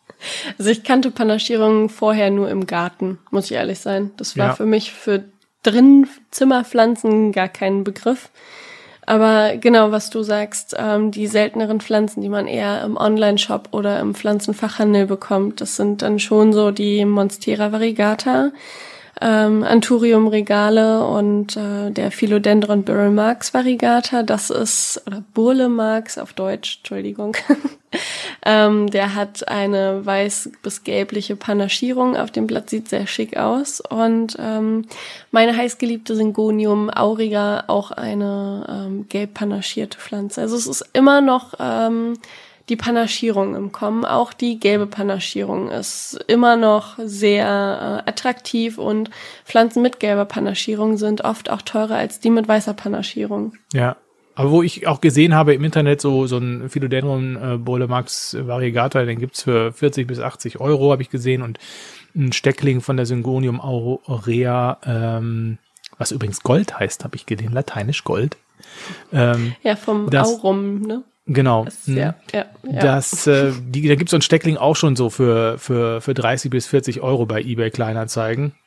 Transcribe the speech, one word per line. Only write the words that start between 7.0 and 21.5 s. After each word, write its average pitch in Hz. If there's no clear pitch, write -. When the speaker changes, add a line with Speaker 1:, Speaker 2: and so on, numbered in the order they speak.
Speaker 1:
gar 185
kein 196
Begriff. 226
Aber 220
genau, 220
was 208
du 220
sagst, 208
ähm, 214
die 208
selteneren 214
Pflanzen, 214
die 202
man 202
eher 208
im 214
Online-Shop 208
oder 202
im 208
Pflanzenfachhandel 208
bekommt, 202
das -
sind 208
dann 214
schon 214
so 208
die 208
Monstera 208
variegata, 220
ähm, 214
Anthurium 226
regale 214
und, 208